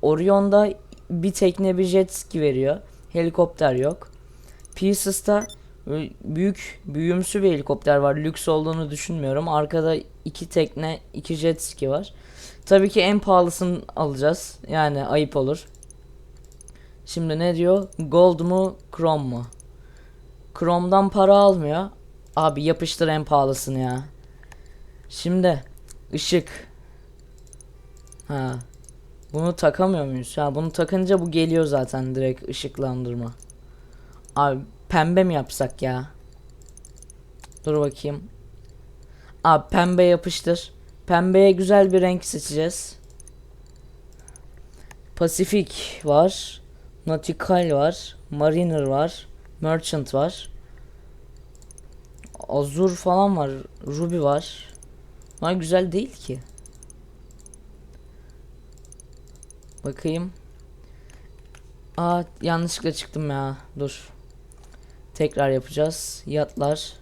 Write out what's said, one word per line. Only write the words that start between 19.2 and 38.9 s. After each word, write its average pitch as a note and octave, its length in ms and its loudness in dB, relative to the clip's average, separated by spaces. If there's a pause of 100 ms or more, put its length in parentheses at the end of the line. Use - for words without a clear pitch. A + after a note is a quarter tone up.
mu? A#2+ 220 -6 (1120)
Chrome'dan F3+ 500 4
para G3 260 6
almıyor. F#3 540 4 (460)
Abi D3 280 2
yapıştır E3 440 -2
en D#3 160 0
pahalısını C3+ 560 0
ya. B2+ 240 -4 (1040)
Şimdi F3 540 0 (500)
ışık. - 540 -2 (1600)
Ha. C3 260 -6 (800)
Bunu E3 220 -2
takamıyor F3 500 0
muyuz? B2+ 320 -8
Ha, C#3+ 180 -2
bunu D#3+ 160 -4
takınca F#3 480 0
bu E3+ 120 -4
geliyor E3 340 2
zaten C3 500 -4
direkt C3 340 -4
ışıklandırma. B2+ 840 -8 (1000)
Abi C#3 240 2 (300)
pembe F3 340 4
mi F3+ 100 2
yapsak C3+ 480 -4
ya? B2+ 240 -4 (1600)
Dur D3+ 140 0
bakayım. D3 440 -4 (1200)